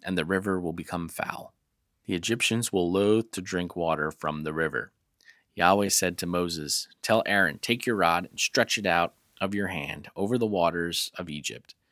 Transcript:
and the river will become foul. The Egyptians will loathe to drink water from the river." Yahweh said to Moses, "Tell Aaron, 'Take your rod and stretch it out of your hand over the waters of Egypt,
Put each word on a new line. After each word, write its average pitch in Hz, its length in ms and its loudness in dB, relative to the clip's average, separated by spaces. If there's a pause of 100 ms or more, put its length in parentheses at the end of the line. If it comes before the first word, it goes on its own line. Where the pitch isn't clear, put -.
and 92 140 -4
the 80 100 0
river 95 340 0
will 82 140 -4
become 85 340 -6
foul. - 460 -8 (500)
The 98 100 -2
Egyptians 113 560 0
will 87 220 2
loathe 104 400 4
to - 80 -8
drink 90 360 -4
water 80 340 0
from 76 320 -4
the 78 100 -4
river." 78 400 -2 (600)
Yahweh 98 340 4
said 90 300 0
to 87 80 -6
Moses, 85 600 -2 (140)
"Tell 110 240 2
Aaron, 95 340 2
'Take - 280 -2
your 120 100 0
rod 87 300 4
and - 120 -12
stretch - 380 2
it 104 100 -4
out 85 280 2 (260)
of 98 160 -2
your 101 120 -2
hand 80 460 -8
over 107 240 0
the 117 80 2
waters 85 720 0
of 87 120 -8
Egypt, - 460 -10 (180)